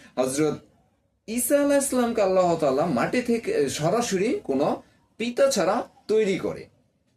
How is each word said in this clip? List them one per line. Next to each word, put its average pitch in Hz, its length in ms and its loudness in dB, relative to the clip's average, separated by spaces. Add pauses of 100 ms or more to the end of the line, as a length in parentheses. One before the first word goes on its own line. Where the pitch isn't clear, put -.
(160)
হযরত 139 420 0 (680)
ঈসা 247 320 0
আলাইহিস 285 300 2
সালামকে 233 320 0
আল্লাহ 185 340 2
তাআলা 147 300 0
মাটি 170 360 0
থেকে 226 460 0
সরাসরি 196 760 0
কোনো 143 380 -2 (340)
পিতা 240 340 0
ছাড়া 208 380 0 (200)
তৈরি 202 300 2
করে। 82 280 -8 (500)